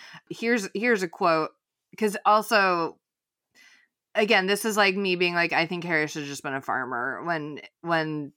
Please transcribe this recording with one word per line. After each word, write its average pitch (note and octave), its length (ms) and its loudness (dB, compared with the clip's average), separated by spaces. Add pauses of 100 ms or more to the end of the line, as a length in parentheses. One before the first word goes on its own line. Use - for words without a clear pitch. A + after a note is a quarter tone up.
(300)
Here's, A3+ 440 0
here's G#3+ 300 0
a F3 40 0
quote, D#3+ 440 0 (460)
'cause G#3 280 0
also, G3 720 2 (1200)
again, G#3 320 4
this G3+ 160 0
is, G#3+ 140 -2
like, G3 180 4
me G3 220 0
being F3 160 2
like, E3+ 180 0
"I D#3+ 140 2
think F3 180 -6
Harry D#3 240 0
should D3+ 140 -8
have C#3+ 80 -10
just C#3 140 -10
been C#3 100 -6
a C3+ 80 -6
farmer." B2 640 -4
When, D3+ 340 -6 (220)
when D#3 560 -2